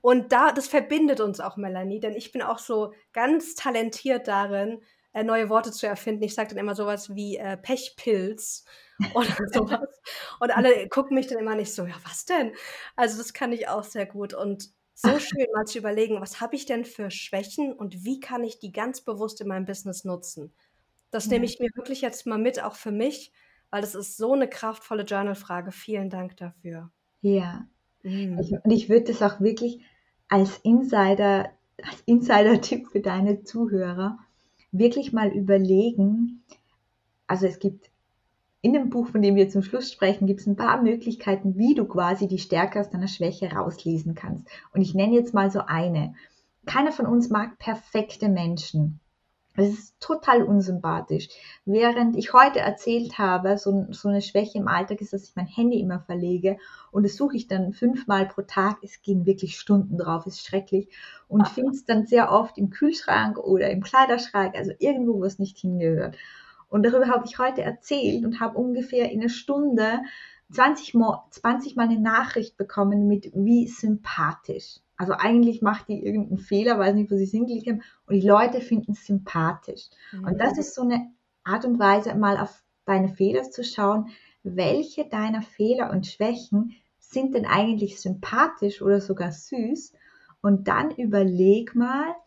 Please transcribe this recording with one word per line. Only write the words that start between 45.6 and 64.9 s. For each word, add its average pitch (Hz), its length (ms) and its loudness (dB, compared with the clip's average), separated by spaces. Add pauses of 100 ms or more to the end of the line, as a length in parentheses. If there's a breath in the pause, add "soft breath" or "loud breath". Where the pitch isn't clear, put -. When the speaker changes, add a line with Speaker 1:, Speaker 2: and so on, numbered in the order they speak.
Speaker 2:
eine. 165 540 -2 (520 loud breath)
Keiner 294 260 0
von 240 140 -2
uns 240 220 2
mag 214 300 -2
perfekte 214 680 -4
Menschen. 170 720 0 (560)
Das 202 120 4
ist - 320 -8
total 277 420 2
unsympathisch. 175 840 -2 (360 loud breath)
Während 233 520 2
ich - 160 -4
heute 269 260 8
erzählt 233 600 -2
habe, 190 380 2
so, 196 340 0
so - 180 -6
eine 202 120 2
Schwäche 208 380 -2
im 196 80 -2
Alltag 185 340 -2
ist, 208 120 -12
dass 196 160 -8
ich - 80 -14
mein 180 100 -6
Handy 233 320 0
immer 185 220 -2
verlege 180 580 -2 (320 loud breath)
und 202 140 4
das 202 120 0
suche 277 200 0
ich 220 100 -4
dann 190 260 -2
fünfmal 208 540 0
pro 196 160 -8
Tag. 202 400 -2
Es - 200 -20
gehen 185 240 0
wirklich 190 320 0
Stunden 202 380 2
drauf, 165 300 -4
ist - 180 -14
schrecklich. 196 440 -2 (400 loud breath)
Und 208 180 6
Speaker 1:
Ah. - 40 -4
Speaker 2:
find's 262 340 -4
dann 214 220 2
sehr 233 260 6
oft 226 260 2
im 196 120 0
Kühlschrank 220 680 0
oder 190 320 2
im 190 120 -2
Kleiderschrank, 240 720 2
also 190 220 -6
irgendwo, 240 420 2